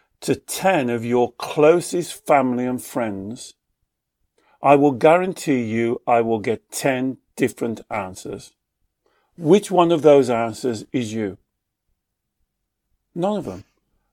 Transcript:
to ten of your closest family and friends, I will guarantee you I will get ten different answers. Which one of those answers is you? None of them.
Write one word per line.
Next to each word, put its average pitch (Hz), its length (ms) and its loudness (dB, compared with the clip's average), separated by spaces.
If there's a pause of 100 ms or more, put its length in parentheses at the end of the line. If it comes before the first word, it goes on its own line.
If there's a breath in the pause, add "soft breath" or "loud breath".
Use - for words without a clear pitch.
(220)
to 135 140 -2
ten 170 540 -2
of 117 160 -4
your 120 280 0
closest 170 920 0
family 127 400 2
and 123 160 -6
friends, 107 720 -8 (1080)
I 139 140 8
will 143 160 4
guarantee 156 680 2
you 117 460 -2
I 120 140 4
will 113 180 -2
get 107 320 -6
ten 131 460 -2 (180)
different 117 460 -4 (100)
answers. 104 640 -10 (840)
Which 175 320 2
one 175 220 2
of 165 100 2
those 143 280 6
answers 117 640 -4
is 117 220 -6
you? 107 240 -6 (1800)
None 196 260 -4
of 143 60 -10
them. 95 200 -14 (480)